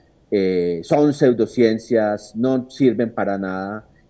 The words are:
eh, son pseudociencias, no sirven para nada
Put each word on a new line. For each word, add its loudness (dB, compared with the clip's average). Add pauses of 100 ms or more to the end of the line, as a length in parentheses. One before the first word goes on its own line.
(300)
eh, 0
son 2
pseudociencias, 0
no -2
sirven 0
para -4
nada -8 (220)